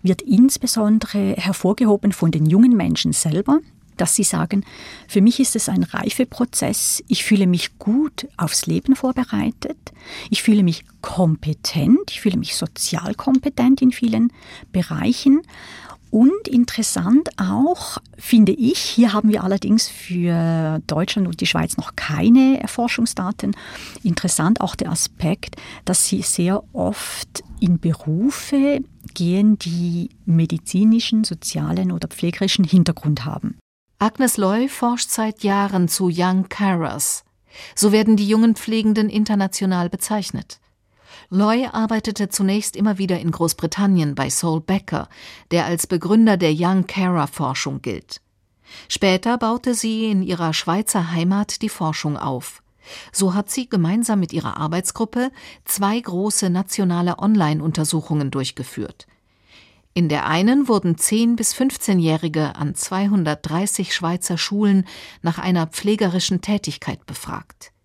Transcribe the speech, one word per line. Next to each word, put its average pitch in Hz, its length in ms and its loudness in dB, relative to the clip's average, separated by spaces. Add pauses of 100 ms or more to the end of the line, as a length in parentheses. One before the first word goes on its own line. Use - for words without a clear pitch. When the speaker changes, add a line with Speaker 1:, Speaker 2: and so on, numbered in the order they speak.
Speaker 1:
wird 185 200 2
insbesondere 214 1120 2
hervorgehoben 202 760 2
von 165 180 2
den 156 160 2
jungen 220 300 8
Menschen 165 360 0
selber, 190 460 2 (380)
dass - 200 0
sie 202 80 2
sagen, 175 400 0 (420)
für 202 140 0
mich 226 180 6
ist 262 160 2
es 220 140 -2
ein 180 160 0
Reifeprozess, - 1200 -2
ich - 160 -2
fühle 196 240 4
mich 180 320 0
gut 269 480 -2 (100)
aufs - 300 -2
Leben 262 300 2
vorbereitet, - 960 -4 (380)
ich - 120 0
fühle 208 220 4
mich 170 200 0 (160)
kompetent, 170 1120 0
ich - 100 -12
fühle 190 160 0
mich - 200 -4
sozial - 580 -6
kompetent 262 680 2
in 254 100 6
vielen 226 400 0 (400)
Bereichen. 208 680 2 (680)
Und 294 380 4
interessant 240 880 2
auch, 226 640 0 (200)
finde 214 320 6
ich, 262 280 2
hier 226 340 2
haben 214 160 2
wir 208 160 0
allerdings 196 440 0
für 165 1000 -2
Deutschland 180 400 0
und 165 120 -8
die - 60 -2
Schweiz - 300 -2
noch - 180 -8
keine 262 720 4
Forschungsdaten, 214 880 -4 (460)
interessant 175 580 0
auch - 140 -2
der - 160 -6
Aspekt, - 640 -4 (300)
dass - 220 0
sie 190 160 -2
sehr 180 500 -2
oft - 720 -6 (160)
in 175 180 2
Berufe 269 1000 0 (340)
gehen, 196 420 4
die 175 540 -4 (140)
medizinischen, 196 1000 2
sozialen 170 680 -4
oder 165 160 -6
pflegerischen 185 560 0
Hintergrund 151 600 2
haben. - 320 -8 (420)
Speaker 2:
Agnes 226 380 0
Loy 214 320 0
forscht 240 420 -2
seit 220 340 -4
Jahren 196 440 2
zu 180 240 0
Young 185 360 0
Carers. - 760 -2 (500)
So 208 160 2
werden 214 260 4
die 202 120 0
jungen 220 260 4
Pflegenden 220 540 0
international 190 800 0
bezeichnet. - 720 -6 (720)
Loy 220 360 2
arbeitete 220 600 -2
zunächst 196 480 -2
immer 202 220 0
wieder 185 220 -2
in 165 100 -2
Großbritannien 165 840 0
bei 135 140 -4
Saul 160 320 -2
Becker, - 480 -4 (440)
der 170 120 2
als 170 220 -2
Begründer 202 500 4
der 165 180 2
Young 180 320 2
Carer 180 420 -2
Forschung 135 520 -6
gilt. - 400 -10 (680)
Später 196 500 0
baute 240 360 -2
sie 220 360 -2
in 190 120 2
ihrer 170 300 -2
Schweizer 175 600 -2
Heimat 185 500 -2
die 214 80 -4
Forschung 156 480 -4
auf. - 440 -8 (480)
So 190 220 0
hat 202 160 -2
sie 254 200 -6
gemeinsam 202 520 0
mit 165 140 -4
ihrer 151 240 -6
Arbeitsgruppe 214 720 -4 (340)
zwei 202 340 -2
große 196 520 -2
nationale 180 720 0
Online-Untersuchungen 156 1120 0
durchgeführt. - 760 -8 (880)
In 175 120 2
der 147 180 -2
einen 233 400 2
wurden 185 320 2
zehn 233 380 0
bis - 180 -2
fünfzehnjährige 160 1040 0
an 143 180 -4
zweihundertdreißig 190 1200 -2
Schweizer 170 420 -4
Schulen 202 500 2 (360)
nach 165 160 -2
einer 175 300 0
pflegerischen 185 720 -2
Tätigkeit - 680 -6
befragt. - 640 -14 (140)